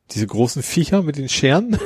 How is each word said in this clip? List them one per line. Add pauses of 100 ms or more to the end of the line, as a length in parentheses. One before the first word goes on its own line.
(120)
diese
großen
Viecher
mit
den
Scheren?